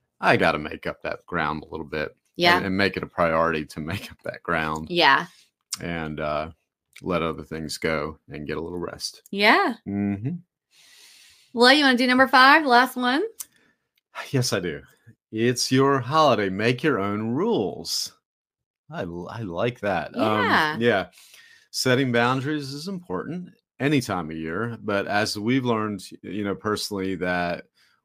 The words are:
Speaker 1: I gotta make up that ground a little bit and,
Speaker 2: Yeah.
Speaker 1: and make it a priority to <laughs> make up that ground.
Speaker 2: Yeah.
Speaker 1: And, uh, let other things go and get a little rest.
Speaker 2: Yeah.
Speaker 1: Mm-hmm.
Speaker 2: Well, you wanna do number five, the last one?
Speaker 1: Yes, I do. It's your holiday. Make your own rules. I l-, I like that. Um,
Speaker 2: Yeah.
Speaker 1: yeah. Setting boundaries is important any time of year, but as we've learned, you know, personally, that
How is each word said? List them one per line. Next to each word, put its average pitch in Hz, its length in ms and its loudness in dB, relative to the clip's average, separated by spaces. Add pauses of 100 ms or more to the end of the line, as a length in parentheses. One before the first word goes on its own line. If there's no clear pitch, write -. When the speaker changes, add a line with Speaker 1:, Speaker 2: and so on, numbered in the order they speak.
(220)
Speaker 1:
I 165 160 4
gotta 85 200 4
make 76 300 -8
up 78 140 -8
that - 240 -8
ground 78 380 -4
a - 60 -20
little 80 160 -10
bit 76 260 -6
and, - 40 -20 (220)
Speaker 2:
Yeah. 175 240 4
Speaker 1:
and 95 160 -4
make 98 200 2
it 90 60 -6
a - 40 -10
priority 82 580 0
to - 140 -14
<laughs> 78 120 -8
make - 200 -8
up - 120 -20
that - 180 -10
ground. 80 480 -2
Speaker 2:
Yeah. 165 360 4 (560)
Speaker 1:
And, 80 400 -6
uh, 76 300 -4 (520)
let 87 180 0
other 80 220 -4
things 80 340 -10
go 78 400 -4 (120)
and 71 180 -12
get 76 100 -6
a 80 40 -8
little 85 180 -8
rest. - 420 -10 (100)
Speaker 2:
Yeah. 240 440 4 (120)
Speaker 1:
Mm-hmm. 120 480 -2 (1160)
Speaker 2:
Well, 247 200 8
you 302 100 6
wanna 262 140 4
do 254 100 2
number 254 200 4
five, 277 360 8
the 285 60 0
last 247 260 6
one? 254 280 0 (1080)
Speaker 1:
Yes, 123 220 0
I 104 60 0
do. 80 220 -6 (500)
It's 117 400 0
your 135 280 4
holiday. 120 500 4
Make 113 340 0
your 143 160 2
own 104 300 -2
rules. 123 840 -2 (760)
I 156 120 -10
l-, 87 280 -8
I 113 120 -10
like 104 400 -4
that. 90 340 -2
Um, 107 300 2
Speaker 2:
Yeah. 165 340 2
Speaker 1:
yeah. 110 260 2 (680)
Setting 127 400 2
boundaries 131 640 0
is 147 140 -12
important 180 640 -8 (300)
any 139 220 2
time 87 300 -4
of 80 60 -8
year, 95 440 -6
but 101 260 -2
as 107 300 0
we've 123 280 0
learned, 107 380 -2 (200)
you 101 200 -8
know, 98 120 -2
personally, 98 600 -4
that 87 500 -2 (400)